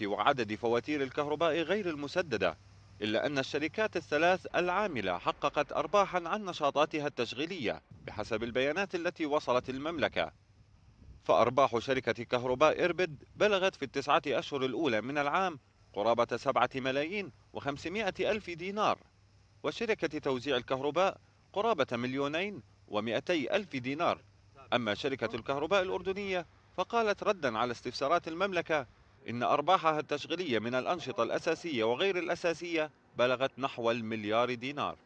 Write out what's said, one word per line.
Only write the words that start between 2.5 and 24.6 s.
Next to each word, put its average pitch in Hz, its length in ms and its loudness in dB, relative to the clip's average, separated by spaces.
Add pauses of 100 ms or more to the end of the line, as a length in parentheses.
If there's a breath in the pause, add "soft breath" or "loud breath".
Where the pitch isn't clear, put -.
إلا 107 240 0
أن 143 140 0
الشركات 156 580 -2
الثلاث 165 580 2
العاملة 170 640 0
حققت 147 540 -2
أرباحا 170 560 0
عن 202 180 -4
نشاطاتها 151 640 0
التشغيلية 123 760 -4 (240)
بحسب 107 380 -4
البيانات 143 520 0
التي 170 300 -2
وصلت 139 440 2
المملكة. 131 640 -2 (920)
فأرباح 123 540 4
شركة 120 460 -2
كهرباء 127 640 2
إربد 170 380 -2 (120)
بلغت 190 400 2
في 139 100 -8
التسعة 143 420 0
أشهر 131 380 0
الأولى 123 360 2
من 135 160 -4
العام 151 420 0 (340)
قرابة 117 440 2
سبعة 120 380 2
ملايين 143 560 -4 (220)
وخمسمائة 165 800 -4
ألف 208 180 -4
دينار، 175 480 -2 (680)
وشركة 160 560 -2
توزيع 131 380 0
الكهرباء 147 600 0 (360 soft breath)
قرابة 202 380 2
مليونين 139 720 -2 (240)
ومائتي 120 680 0
ألف 190 200 -2
دينار. 131 460 -2 (520)